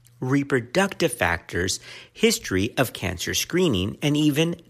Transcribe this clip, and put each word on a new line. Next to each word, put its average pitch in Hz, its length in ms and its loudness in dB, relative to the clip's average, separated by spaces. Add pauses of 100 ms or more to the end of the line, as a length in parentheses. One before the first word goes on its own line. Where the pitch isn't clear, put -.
(220)
reproductive 139 920 0
factors, 87 720 -2 (320)
history 101 640 0
of 131 160 0
cancer 90 400 -6
screening, 131 680 0
and 147 140 2
even 151 400 2 (140)